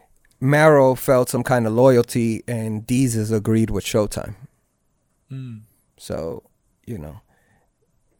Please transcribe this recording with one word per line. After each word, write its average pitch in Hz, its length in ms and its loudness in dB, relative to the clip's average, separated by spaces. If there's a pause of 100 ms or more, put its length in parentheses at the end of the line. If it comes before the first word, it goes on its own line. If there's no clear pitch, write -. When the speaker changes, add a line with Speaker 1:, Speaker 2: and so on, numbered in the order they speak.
(400)
Speaker 1:
Mero 143 540 4
felt 127 360 0
some 123 120 -2
kind 120 240 0
of 110 80 -2
loyalty, 120 720 2
and 110 380 -6
Deezus 113 500 0
agreed 110 360 0
with 98 120 -4
Showtime. - 520 -4 (960)
Speaker 2:
Mm. 127 300 -14 (360)
Speaker 1:
So, - 460 -12 (420)
you 113 140 -12
know, 78 220 -16 (1000)